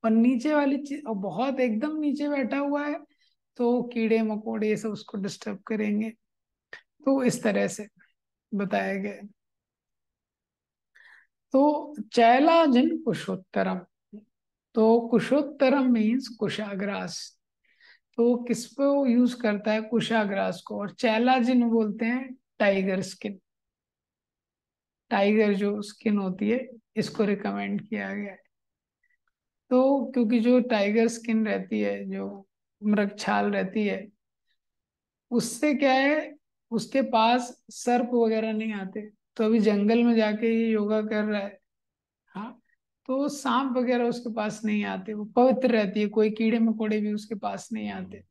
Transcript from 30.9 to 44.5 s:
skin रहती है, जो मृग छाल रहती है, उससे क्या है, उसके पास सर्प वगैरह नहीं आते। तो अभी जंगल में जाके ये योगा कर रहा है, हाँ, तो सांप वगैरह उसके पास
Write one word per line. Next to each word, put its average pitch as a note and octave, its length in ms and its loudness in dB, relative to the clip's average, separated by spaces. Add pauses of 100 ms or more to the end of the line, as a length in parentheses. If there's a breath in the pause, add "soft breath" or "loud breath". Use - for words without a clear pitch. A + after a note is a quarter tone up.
skin A3 380 -2
रहती G3 340 -4
है, G3+ 240 -4
जो G3 440 -10 (360)
मृग G#3 340 0
छाल G3+ 280 0
रहती G3+ 400 -2
है, F#3+ 220 -4 (1200)
उससे C#4+ 440 0
क्या C4+ 180 2
है, C#4+ 420 0 (360)
उसके A#3 320 -2
पास A#3+ 680 0
सर्प A#3+ 440 -2
वगैरह A3 380 0
नहीं A3 200 -4
आते। G#3 520 -10 (120)
तो A#3 80 0
अभी A3 140 4
जंगल G#3 460 4
में A#3+ 100 4
जाके G#3+ 320 0
ये A3+ 240 2
योगा G#3+ 320 0
कर G#3+ 220 -2
रहा G#3 160 -2
है, G3 180 -10 (680)
हाँ, A3 340 -14 (460)
तो C#4 220 0
सांप C4 480 -2
वगैरह B3 280 0
उसके A#3+ 280 -4
पास G#3+ 320 -6